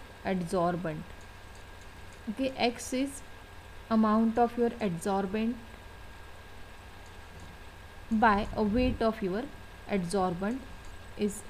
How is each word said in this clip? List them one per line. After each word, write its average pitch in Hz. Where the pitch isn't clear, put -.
adsorbent. 175
Okay, 262
X -
is 269
amount 220
of 240
your 233
adsorbent 202
by 220
a -
weight 247
of 220
your 196
adsorbent 190
is 208